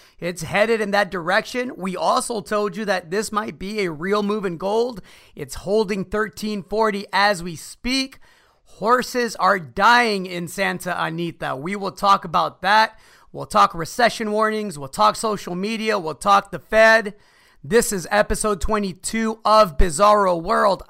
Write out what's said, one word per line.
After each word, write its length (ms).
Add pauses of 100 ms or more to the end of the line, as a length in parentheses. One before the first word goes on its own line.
(200)
It's 220
headed 400
in 80
that 220
direction. 680
We 180
also 460
told 340
you 100
that 260
this 200
might 280
be 220
a 100
real 320
move 200
in 140
gold. 440 (340)
It's 200
holding 480
thirteen 600
forty 500
as 300
we 120
speak. 640 (460)
Horses 720
are 240
dying 680
in 220
Santa 540
Anita. 540
We 200
will 160
talk 340
about 380
that. 360 (320)
We'll 160
talk 260
recession 580
warnings. 460
We'll 120
talk 260
social 400
media. 420
We'll 160
talk 380
the 80
Fed. 560 (480)
This 300
is 180
episode 480
twenty-two 840
of 320
Bizarro 600
World. 500